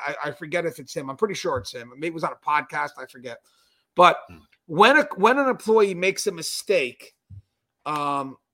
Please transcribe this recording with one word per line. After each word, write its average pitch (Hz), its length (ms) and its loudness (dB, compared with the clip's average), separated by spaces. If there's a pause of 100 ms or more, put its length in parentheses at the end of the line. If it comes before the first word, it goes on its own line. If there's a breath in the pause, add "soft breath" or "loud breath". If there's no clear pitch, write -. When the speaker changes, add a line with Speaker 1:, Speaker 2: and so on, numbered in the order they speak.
Speaker 1:
I, 147 220 -8
I - 20 -6
forget 170 340 -6
if 160 140 -6
it's 131 160 -18
him. 135 160 -8
I'm 135 60 -12
pretty 202 180 -2
sure 151 240 -4
it's - 140 -12
him. 120 220 -14
Maybe 151 120 -8
it 165 60 -6
was 160 100 -6
on 151 80 -4
a - 180 -10
podcast, 147 480 -2
I 131 80 -14
forget. 120 320 -14 (560)
But - 240 6 (120)
Speaker 2:
Hmm. 87 80 -20 (280)
Speaker 1:
when 214 320 6
a, 294 100 2 (100)
when 226 200 4
an 277 100 2
employee 214 460 2
makes 185 320 -4
a 202 60 -2
mistake, 160 800 -4 (720)
um, 143 520 -4 (160)